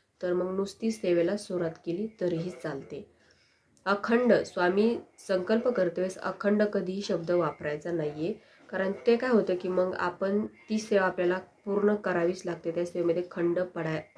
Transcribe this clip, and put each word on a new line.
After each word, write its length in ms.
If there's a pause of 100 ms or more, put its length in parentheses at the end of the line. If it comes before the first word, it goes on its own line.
(220)
तर 120
मग 220
नुसती 360
सेवेला 460
सुरुवात 340 (140)
केली 220 (140)
तरीही 300 (120)
चालते. 480 (760)
अखंड, 480
स्वामी 680 (280)
संकल्प 400
करते 340
वेळेस 160
अखंड 460
कधीही 380
शब्द 300
वापरायचा 600
नाहीये, 420 (360)
कारण 220 (160)
ते 100
काय 120
होतं 260
की 120
मग 320
आपण 460
ती 320
सेवा 280
आपल्याला 340 (260)
पूर्ण 300
करावीच 500
लागते, 260
त्या 140
सेवेमध्ये 460
खंड 280
पडाय-, 420 (160)